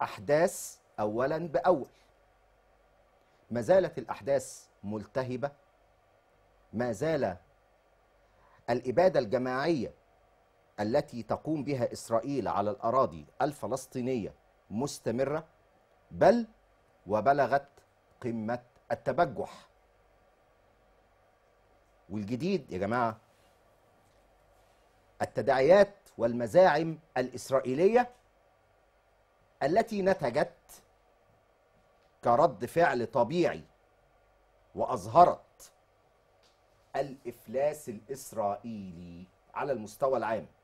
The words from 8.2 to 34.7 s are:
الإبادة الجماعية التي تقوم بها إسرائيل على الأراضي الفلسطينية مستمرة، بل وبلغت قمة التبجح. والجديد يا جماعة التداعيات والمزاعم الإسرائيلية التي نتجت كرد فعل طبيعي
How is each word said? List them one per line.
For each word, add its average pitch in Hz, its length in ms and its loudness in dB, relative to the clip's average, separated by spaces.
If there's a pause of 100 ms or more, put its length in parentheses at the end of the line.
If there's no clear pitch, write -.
الإبادة 127 500 2
الجماعية 131 760 -2 (840)
التي 120 420 -2
تقوم 139 420 -6
بها 123 280 -2
إسرائيل 113 560 -4
على 101 220 -2
الأراضي 110 560 0 (160)
الفلسطينية 127 920 -6 (360)
مستمرة، 135 760 -4 (640)
بل 208 360 4 (600)
وبلغت 127 640 2 (520)
قمة 117 420 -6 (300)
التبجح. 135 760 -4 (2500)
والجديد 123 640 -6
يا 92 60 -6
جماعة 113 420 -2 (2000)
التداعيات 135 720 4 (240)
والمزاعم 147 800 4 (180)
الإسرائيلية 131 920 2 (1500)
التي 202 400 2
نتجت 160 800 -2 (1400)
كرد 127 400 4
فعل 131 420 2
طبيعي 120 580 0 (1120)